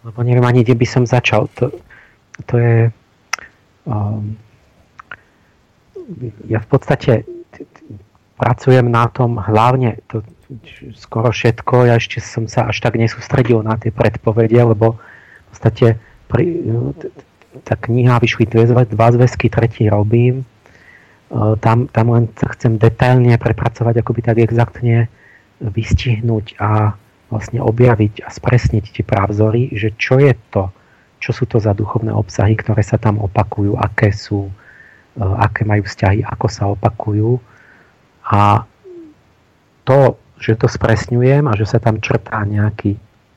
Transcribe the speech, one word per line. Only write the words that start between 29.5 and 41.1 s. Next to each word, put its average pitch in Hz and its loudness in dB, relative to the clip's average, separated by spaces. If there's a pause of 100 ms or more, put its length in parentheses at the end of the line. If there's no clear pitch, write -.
že 104 -4
čo - 0
je 139 4 (160)
to, 95 -2 (540)
čo - -6
sú - -4
to 110 -2
za 107 2
duchovné 107 -4
obsahy, 107 0
ktoré 110 -2
sa - -2
tam 110 0
opakujú, 104 -2
aké 101 0
sú, 101 -6 (640)
e, 107 -6
aké 98 -2
majú 104 0
vzťahy, 101 0
ako - -4
sa - -4
opakujú. 107 -2 (840)
A 104 2 (1200)
to, 131 4 (240)
že 113 0
to - -2
spresňujem 123 2